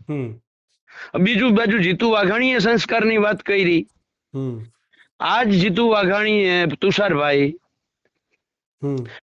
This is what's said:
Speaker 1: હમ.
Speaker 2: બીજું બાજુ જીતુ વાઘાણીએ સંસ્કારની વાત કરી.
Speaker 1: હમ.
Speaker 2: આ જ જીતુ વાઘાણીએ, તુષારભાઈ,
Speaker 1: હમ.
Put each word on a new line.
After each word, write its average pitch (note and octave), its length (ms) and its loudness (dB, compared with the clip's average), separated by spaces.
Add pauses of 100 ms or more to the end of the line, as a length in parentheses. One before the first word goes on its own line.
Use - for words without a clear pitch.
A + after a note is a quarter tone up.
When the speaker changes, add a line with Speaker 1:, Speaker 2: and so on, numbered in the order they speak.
Speaker 1:
હમ. C3 260 -8 (840)
Speaker 2:
બીજું G#3+ 360 2
બાજુ A3+ 240 2
જીતુ F#3 320 0
વાઘાણીએ A3+ 480 0
સંસ્કારની A3+ 580 0
વાત G#3 260 0
કરી. F#3+ 440 0 (480)
Speaker 1:
હમ. C3 260 -8 (600)
Speaker 2:
આ G#3 240 0
જ A3 40 0
જીતુ G3 400 2
વાઘાણીએ, G3+ 800 2
તુષારભાઈ, D3 880 0 (1300)
Speaker 1:
હમ. C#3 140 -4 (280)